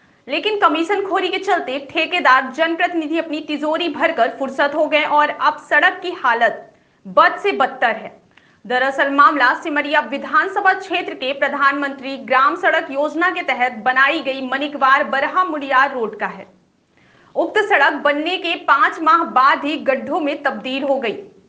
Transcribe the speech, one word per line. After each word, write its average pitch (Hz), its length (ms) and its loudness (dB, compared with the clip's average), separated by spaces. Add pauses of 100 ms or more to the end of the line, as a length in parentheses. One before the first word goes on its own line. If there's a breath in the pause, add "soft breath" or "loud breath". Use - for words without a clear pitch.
(280 soft breath)
लेकिन 381 320 -2
कमीशन 349 460 2
खोरी 370 220 0
के 370 100 -4
चलते 349 400 -2 (120)
ठेकेदार 277 600 2
जनप्रतिनिधि 330 680 -2
अपनी 311 220 -4
तिजोरी 302 480 -4
भरकर 247 500 0
फुर्सत 285 360 -2
हो 302 120 2
गए 302 180 0
और 294 240 2
अब - 420 -2
सड़क 339 320 2
की 359 80 -6
हालत 233 640 -2 (320 soft breath)
बद 262 360 2
से 403 100 0
बदतर 247 440 0
है। - 260 -16 (440 soft breath)
दरअसल 277 440 0
मामला 285 440 4
सिमरिया 294 460 -2
विधानसभा 311 720 0
क्षेत्र 359 420 -4
के 262 180 -4
प्रधानमंत्री 277 840 -2
ग्राम 262 400 2
सड़क 320 340 0
योजना 285 400 0
के 349 120 -4
तहत 254 300 -2
बनाई 262 480 2
गई 262 200 -6
मनिकवार 269 640 0
बरहा 277 400 0
मुड़िया 277 400 0
रोड 254 360 -4
का 202 60 -4
है। 180 200 -12 (880 soft breath)
उक्त 339 240 0
सड़क 339 340 4
बनने 294 460 0
के 349 160 -4
पाँच 339 460 2
माह 320 240 4
बाद 262 400 2
ही 302 120 -4
गड्ढों 262 440 -2
में 285 220 -4
तब्दील 262 400 -4
हो 269 180 0
गई। 220 160 -4 (320)